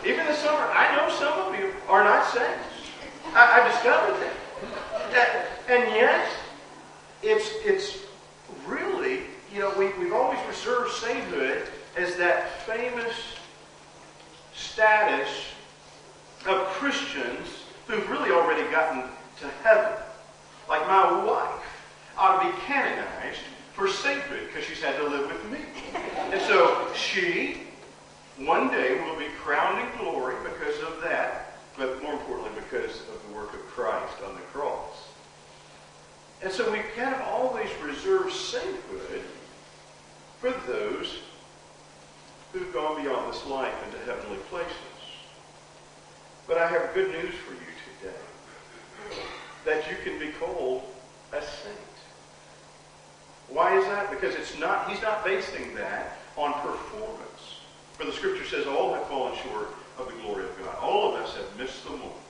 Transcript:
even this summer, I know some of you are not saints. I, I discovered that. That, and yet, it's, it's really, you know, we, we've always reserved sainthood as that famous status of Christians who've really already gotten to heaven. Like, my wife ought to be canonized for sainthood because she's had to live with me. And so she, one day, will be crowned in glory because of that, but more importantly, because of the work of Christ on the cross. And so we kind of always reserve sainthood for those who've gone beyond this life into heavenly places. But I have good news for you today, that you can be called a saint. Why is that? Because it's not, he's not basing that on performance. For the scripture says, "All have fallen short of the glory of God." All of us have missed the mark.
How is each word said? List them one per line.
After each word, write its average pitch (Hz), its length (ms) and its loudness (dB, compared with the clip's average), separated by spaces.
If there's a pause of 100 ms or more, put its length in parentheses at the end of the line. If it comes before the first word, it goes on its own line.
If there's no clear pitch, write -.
even 320 220 2
this 302 140 2
summer, 294 320 4
I - 240 6
know 320 180 4
some 302 260 2
of 381 200 -2
you 381 140 -2 (140)
are 196 160 10
not - 280 8
saints. - 340 0 (680)
I, - 280 12
I - 60 8
discovered 240 520 4
that. - 920 -6
That, 240 360 4 (220)
and 233 260 6
yet, 254 320 6 (960)
it's, - 300 4 (120)
it's - 360 2 (640)
really, 381 580 -2 (300)
you 202 60 -4
know, 196 180 2
we, 196 220 4
we've 175 140 0
always 254 340 4
reserved 247 440 0
sainthood 208 760 -2 (280)
as 180 200 0
that 175 340 2 (140)
famous 233 520 -4 (1400)
status 214 760 6 (1200)
of 190 200 4
Christians - 800 -2 (400)
who've 202 220 -2
really 262 220 2
already 160 400 4
gotten 131 320 2 (360)
to 147 80 -10 (160)
heaven. 220 300 8 (760)
Like, 156 200 2
my 190 380 6
wife - 380 0 (540)
ought 381 240 6
to 359 80 4
be 349 160 -2
canonized - 760 -2 (320)
for 196 140 0
sainthood - 600 -2
because - 180 -8
she's 160 160 -8
had 139 160 0
to 147 100 0
live 143 200 0
with - 240 -6
me. 294 80 -6 (720)
And 196 100 2
so 175 520 6
she, 190 720 -2 (720)
one 165 320 2
day, 127 320 2
will 156 160 -6
be 147 100 -6 (160)
crowned - 360 2
in 240 180 -6
glory - 460 -4
because 147 380 -4
of 160 200 -8
that, - 560 -4 (200)
but 131 240 -4
more 147 120 -4
importantly, - 420 -6
because - 460 -6
of - 260 -14
the 101 80 -14
work - 180 -10
of - 140 -12
Christ 110 460 -4 (120)
on 98 100 -10
the - 60 -14 (120)
cross. 127 560 -6 (1300)
And 190 100 -6
so 220 200 2
we 214 80 0 (160)
kind 262 180 0
of - 80 -2
always 233 480 0 (140)
reserve - 480 2
sainthood - 920 -6 (1160)
for 247 120 -2 (160)
those - 520 -4 (1300)
who've 185 220 -6
gone 151 280 -2
beyond 117 320 -2
this 117 120 -8
life 135 280 -4 (120)
into 104 140 -12
heavenly 110 400 -8 (100)
places. 175 260 -6 (1700)
But 165 100 4
I 170 100 4
have 170 260 0
good 190 180 2
news 165 240 -4
for - 180 -12
you - 180 -14 (300)
today, 95 160 -12 (1500)
that 156 260 0
you 180 140 -4
can 156 160 -6
be 151 140 -6
called 131 500 -4 (480)
a 143 100 -4
saint. 104 360 -12 (1700)
Why 170 300 6
is 190 80 8
that? 202 240 0
Because 185 260 -2
it's - 220 -6
not, 190 320 0
he's 214 120 -4
not 214 240 0
basing - 500 -2
that - 420 -6 (200)
on 147 240 0
performance. 107 960 -10 (340)
For 156 120 -8
the 139 80 -4
scripture - 320 -2
says, 147 200 -2
"All - 280 0
have - 140 -4
fallen - 360 -4
short - 240 -6 (320)
of - 80 -6
the - 140 -12
glory 95 240 -6
of - 180 -10
God." - 180 -8
All - 320 2
of - 80 -4
us - 140 -6
have - 220 -10
missed - 260 -10
the - 80 -12
mark. - 220 -10 (160)